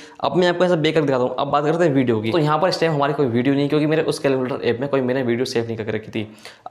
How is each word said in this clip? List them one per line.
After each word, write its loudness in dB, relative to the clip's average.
अब -2
मैं 4
आपको 2
ऐसा 2
बैक 2
करके 2
दिखाता 0
हूँ। -2
अब -4
बात 0
करते 0
हैं 4
video 2
की। -4
तो 2
यहाँ 2
पर 2
इस -2
time 2
हमारी 0
कोई 0
video 2
नहीं, 0
क्योंकि 2
मेरे 2
उस -4
calculator -2
app 0
में -4
कोई 2
मैंने 0
video 0
save -2
नहीं -6
करके -6
रखी -6
थी। -4